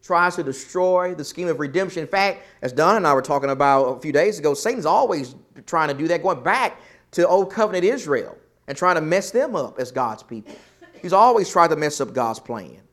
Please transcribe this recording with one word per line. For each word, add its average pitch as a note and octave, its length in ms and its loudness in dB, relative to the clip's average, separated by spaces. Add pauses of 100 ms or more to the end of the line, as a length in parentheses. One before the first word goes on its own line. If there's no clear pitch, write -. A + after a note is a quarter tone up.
tries F3 340 2
to F3 80 -6
destroy F3+ 720 0
the D3+ 80 -10
scheme F3 240 -8
of D3+ 120 -2
redemption. E3 420 -4
In D3+ 80 -10
fact, G3 320 0 (200)
as B2+ 120 -6
Don E3+ 240 4
and F3+ 100 2
I C#3+ 60 6
were C3 80 4
talking C#3 300 -2
about C3+ 340 4
a B2+ 160 -4
few D3+ 100 -8
days F3 260 2
ago, D3 160 0
Satan's G#3 320 -4
always E3+ 500 0 (300)
trying D#3+ 220 0
to C#3+ 60 -2
do D3+ 160 -4
that, E3+ 140 -2
going E3 200 -2
back G3+ 380 -2 (300)
to F3 140 2
Old F#3+ 280 2
Covenant F#3+ 320 0
Israel D3+ 520 -2 (300)
and C#3 100 -10
trying F3+ 180 2
to D#3+ 60 0
mess F3+ 300 -2
them B3+ 240 -2
up C3 240 -6
as B2+ 120 -6
God's A#2 320 -6
people. A2 300 -16 (480)
He's F3 120 -4
always A3 360 6
tried E3+ 200 4
to D#3 80 0
mess D3+ 240 -4
up G#2+ 120 -6
God's A#2 260 -4
plan. G2+ 420 -14 (120)